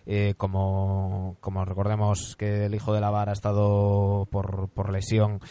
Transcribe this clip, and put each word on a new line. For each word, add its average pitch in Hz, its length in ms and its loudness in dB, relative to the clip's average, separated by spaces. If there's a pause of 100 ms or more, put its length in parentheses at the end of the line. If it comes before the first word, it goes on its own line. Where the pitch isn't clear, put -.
eh, 101 320 2
como, 95 1000 -2
como 95 260 -4
recordemos 101 720 0
que 104 280 0
el 104 100 -2
hijo 107 180 -2
de 107 80 2
la 104 80 0
vara 104 220 0
ha - 20 -2
estado 101 960 2
por, 95 400 -4
por 98 220 -4
lesión 104 480 2 (120)